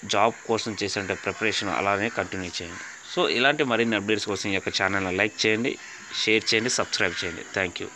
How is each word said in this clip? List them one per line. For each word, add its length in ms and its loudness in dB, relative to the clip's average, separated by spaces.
జాబ్ 280 4
కోసం 240 0
చేసే 200 -2
ప్రిపరేషన్ 460 0
అలానే 400 2
కంటిన్యూ 420 -4
చేయండి. 320 -8
So, 200 0
ఇలాంటి 340 4
మరిన్ని 340 2
అప్‌డేట్స్ 340 0
కోసం 180 -2
ఈ 80 0
యొక్క 220 -2
ఛానల్ని 380 2
లైక్ 260 0
చేయండి, 300 2
షేర్ 260 4
చేయండి, 300 2
సబ్స్క్రైబ్ 400 0
చేయండి. 340 -6
Thank 260 0
you. 160 -8